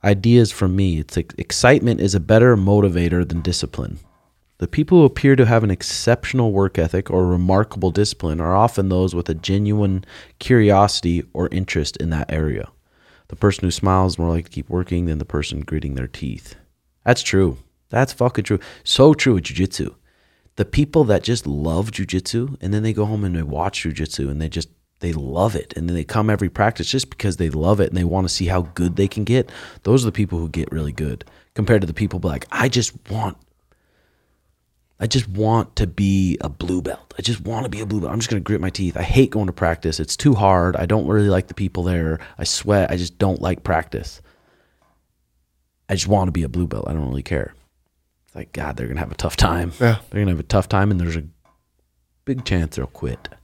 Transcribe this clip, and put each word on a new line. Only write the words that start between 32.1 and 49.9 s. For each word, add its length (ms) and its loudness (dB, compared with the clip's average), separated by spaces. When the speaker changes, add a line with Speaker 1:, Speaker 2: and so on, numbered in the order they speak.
Speaker 1:
like, 300 -4
"I 160 0
just 240 -2
want, 260 -4
I 80 -4
just 200 0
want 480 0
to 120 2
be 520 2
a 80 -6
blue 320 -4
belt. 380 -10
I 40 -10
just 180 -4
wanna 280 -6
be 120 -8
a 60 -8
blue 140 -2
belt. 120 -6
I'm 80 -2
just 100 -4
gonna 100 -2
grit 200 -2
my 100 -4
teeth. 260 -4
I 60 -4
hate 280 4
going 180 -2
to 40 -4
practice. 480 -2
It's 160 -6
too 180 4
hard. 420 4
I 100 -2
don't 200 0
really 220 2
like 200 0
the 60 -14
people 280 -4
there. 380 -2
I 60 -6
sweat. 460 0
I 60 -2
just 220 -6
don't 240 0
like 220 -4
practice. 580 -4
I 60 -2
just 140 -2
wanna 240 2
be 120 -2
a 40 -4
blue 180 -2
belt. 220 -6
I 40 -6
don't 160 -4
really 140 -4
care." 320 -6
It's 80 -20
like, 180 -16
God, 240 -8
they're 100 -8
gonna 140 -6
have 120 -8
a 40 -16
tough 200 -6
time. 440 0
Speaker 2:
Yeah. 180 4